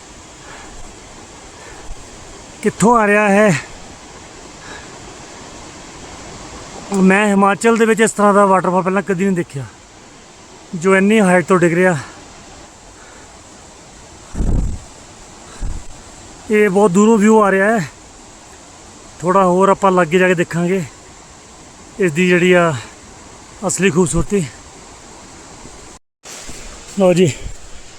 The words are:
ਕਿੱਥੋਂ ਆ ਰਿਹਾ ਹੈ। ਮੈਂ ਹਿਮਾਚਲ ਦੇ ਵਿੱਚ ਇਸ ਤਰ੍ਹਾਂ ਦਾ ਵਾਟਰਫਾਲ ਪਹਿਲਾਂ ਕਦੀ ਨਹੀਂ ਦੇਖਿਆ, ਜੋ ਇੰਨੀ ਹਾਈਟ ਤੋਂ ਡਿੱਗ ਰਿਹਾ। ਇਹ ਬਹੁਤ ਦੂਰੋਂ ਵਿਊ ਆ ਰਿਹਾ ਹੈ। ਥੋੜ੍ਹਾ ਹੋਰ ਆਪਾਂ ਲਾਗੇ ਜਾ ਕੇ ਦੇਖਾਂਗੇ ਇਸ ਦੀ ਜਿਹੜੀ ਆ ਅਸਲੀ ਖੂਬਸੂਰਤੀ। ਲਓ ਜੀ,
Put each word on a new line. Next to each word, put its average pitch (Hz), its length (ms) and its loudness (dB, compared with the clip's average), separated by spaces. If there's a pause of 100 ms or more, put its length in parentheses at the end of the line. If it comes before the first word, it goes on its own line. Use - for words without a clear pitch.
(2500)
ਕਿੱਥੋਂ 220 360 0
ਆ 214 100 2
ਰਿਹਾ 208 220 2
ਹੈ। 208 200 4 (3500)
ਮੈਂ 190 260 4
ਹਿਮਾਚਲ 202 500 2
ਦੇ 226 80 2
ਵਿੱਚ 220 160 2
ਇਸ 220 100 2
ਤਰ੍ਹਾਂ 208 220 2
ਦਾ 202 120 4
ਵਾਟਰਫਾਲ 185 380 0
ਪਹਿਲਾਂ 190 200 -2
ਕਦੀ 190 220 -4
ਨਹੀਂ 196 100 0
ਦੇਖਿਆ, 143 300 -8 (1120)
ਜੋ 185 220 0
ਇੰਨੀ 202 220 2
ਹਾਈਟ 180 280 2
ਤੋਂ 185 120 2
ਡਿੱਗ 165 140 2
ਰਿਹਾ। 180 240 2 (4000)
ਇਹ 214 200 2
ਬਹੁਤ 190 220 2
ਦੂਰੋਂ 214 260 4
ਵਿਊ 214 240 4
ਆ 196 100 2
ਰਿਹਾ 190 180 2
ਹੈ। 220 160 -2 (1400)
ਥੋੜ੍ਹਾ 185 240 2
ਹੋਰ 185 240 2
ਆਪਾਂ 196 220 2
ਲਾਗੇ 180 280 2
ਜਾ 185 80 2
ਕੇ 185 80 2
ਦੇਖਾਂਗੇ 175 480 -2 (1160)
ਇਸ 185 120 0
ਦੀ 175 160 0
ਜਿਹੜੀ 180 260 2
ਆ 170 200 2 (960)
ਅਸਲੀ 180 240 0
ਖੂਬਸੂਰਤੀ। 170 520 -2 (2500)
ਲਓ 185 140 4
ਜੀ, 165 180 2 (680)